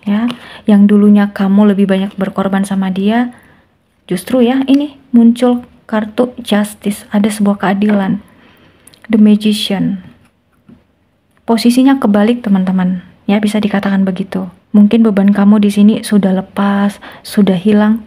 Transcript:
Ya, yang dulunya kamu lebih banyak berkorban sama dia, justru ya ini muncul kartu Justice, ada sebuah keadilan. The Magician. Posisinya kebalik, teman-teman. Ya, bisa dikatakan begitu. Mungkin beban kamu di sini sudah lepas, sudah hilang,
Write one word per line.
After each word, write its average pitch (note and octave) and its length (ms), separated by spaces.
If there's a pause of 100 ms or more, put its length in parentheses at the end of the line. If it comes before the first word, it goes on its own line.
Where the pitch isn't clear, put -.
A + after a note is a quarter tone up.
Ya, G#3+ 240 (360)
yang G3+ 240
dulunya G#3 440
kamu G3+ 400
lebih G3 160
banyak G3 280
berkorban F#3+ 480
sama F#3+ 240
dia, G#3+ 440 (760)
justru G#3+ 320
ya C4 280
ini C#4+ 280 (160)
muncul A#3+ 520 (240)
kartu G#3+ 520
Justice, G#3 680
ada G#3+ 200
sebuah G3+ 320
keadilan. G3+ 600 (880)
The A3 120
Magician. G#3 800 (1400)
Posisinya B3+ 560
kebalik, G#3+ 400
teman-teman. F#3 640 (240)
Ya, G#3 120
bisa G#3 200
dikatakan G3 440
begitu. F#3+ 440 (280)
Mungkin G#3 280
beban G3+ 280
kamu G#3 280
di G3+ 120
sini G#3 220 (100)
sudah F#3+ 320
lepas, G3+ 640 (240)
sudah F#3+ 320
hilang, G#3+ 500